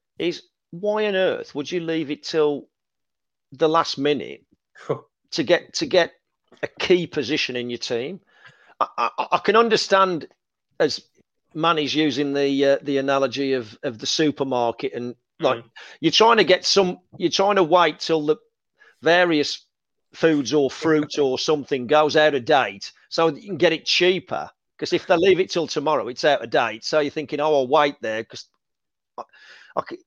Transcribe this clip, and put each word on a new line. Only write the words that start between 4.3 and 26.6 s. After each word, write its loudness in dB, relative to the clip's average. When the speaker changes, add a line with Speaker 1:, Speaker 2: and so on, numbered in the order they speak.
Speaker 2:
<laughs> -10
Speaker 1:
to -4
get, 0
to -6
get 2
a -6
key 0
position -4
in -6
your -8
team? -6
I, -2
I, -4
I 2
can 2
understand 2
as -2
Manny's 0
using 0
the, 0
uh, 4
the -2
analogy -2
of, -6
of -6
the -12
supermarket -2
and, -10
like, 0
Speaker 2:
Mm. -20
Speaker 1:
you're 0
trying 4
to 6
get 2
some, 0
you're -2
trying 2
to 4
wait 2
till -2
the 2
various 2
foods 0
or 2
fruit -2
or 0
something -2
goes 4
out 4
of -4
date 0
so 0
that -8
you -20
can -8
get 4
it -6
cheaper. 0
'Cause -8
if -2
they 4
leave 4
it -2
till -2
tomorrow, -2
it's -6
out 2
of -10
date. -2